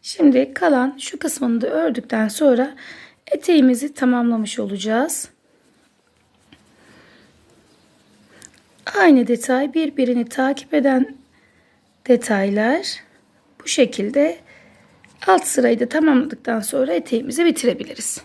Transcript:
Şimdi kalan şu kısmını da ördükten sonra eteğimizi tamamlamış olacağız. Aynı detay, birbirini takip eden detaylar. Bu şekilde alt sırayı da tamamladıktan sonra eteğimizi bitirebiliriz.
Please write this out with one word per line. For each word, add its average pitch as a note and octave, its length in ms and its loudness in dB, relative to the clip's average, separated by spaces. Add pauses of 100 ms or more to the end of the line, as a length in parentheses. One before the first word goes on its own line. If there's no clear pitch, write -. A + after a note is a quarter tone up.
Şimdi C4+ 520 2
kalan C#4 440 0
şu - 200 -12
kısmını A#3+ 420 -2
da A#3+ 60 -2
ördükten B3 640 -2
sonra C4+ 460 2 (520)
eteğimizi C#4 680 2
tamamlamış A#3+ 640 0
olacağız. A3 720 -4 (3750)
Aynı C#4+ 280 6
detay, B3+ 480 -2
birbirini B3+ 500 0
takip C4+ 500 -4
eden C#4 420 2 (920)
detaylar. A3+ 760 0 (760)
Bu - 60 -12
şekilde C#4 680 0 (880)
alt F#4+ 200 4
sırayı A#3+ 340 0
da A#3+ 80 -2
tamamladıktan B3+ 720 0
sonra C4+ 320 -2
eteğimizi C4 520 -2
bitirebiliriz. - 800 -2